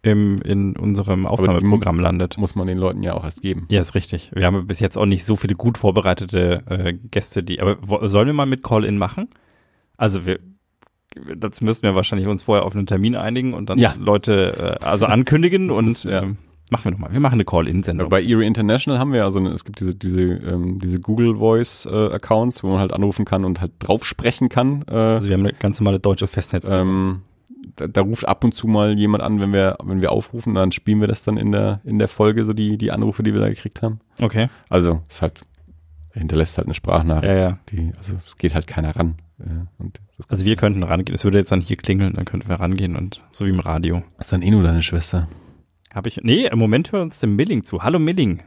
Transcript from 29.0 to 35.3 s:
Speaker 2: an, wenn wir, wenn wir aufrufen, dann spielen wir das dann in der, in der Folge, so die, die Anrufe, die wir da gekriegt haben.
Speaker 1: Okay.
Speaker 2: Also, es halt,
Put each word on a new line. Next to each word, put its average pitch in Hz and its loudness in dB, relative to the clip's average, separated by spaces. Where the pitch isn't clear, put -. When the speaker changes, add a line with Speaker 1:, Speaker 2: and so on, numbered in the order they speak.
Speaker 2:
an, 104 0
wenn 101 0
wir, 95 2
wenn 95 -2
wir 92 2
aufrufen, - -4
dann 95 2
spielen 107 0
wir 104 2
das 107 -2
dann 107 -2
in 104 0
der, 101 0
in 110 -2
der 104 2
Folge, 107 2
so 107 -2
die, 107 -2
die 107 -2
Anrufe, 107 -2
die 107 2
wir 104 2
da 104 2
gekriegt - -8
haben. 110 -4
Speaker 1:
Okay. 110 0
Speaker 2:
Also, 85 2
es - -10
halt, - -4